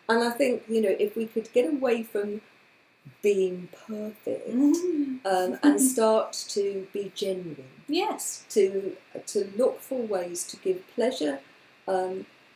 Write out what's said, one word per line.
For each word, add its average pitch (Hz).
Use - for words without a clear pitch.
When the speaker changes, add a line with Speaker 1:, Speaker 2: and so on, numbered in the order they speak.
Speaker 1:
And 233
I 233
think, 247
you 220
know, 196
if 208
we 226
could 220
get 247
away 254
from 208
being 185
perfect, 214
Speaker 2:
Mm. 294
Speaker 1:
um, 185
Speaker 2:
<laughs> -
Speaker 1:
and 294
start 220
to 202
be 196
genuine. 170
Speaker 2:
Yes. -
Speaker 1:
To, 196
to 196
look 247
for 262
ways 180
to -
give 185
pleasure, 269
um, 190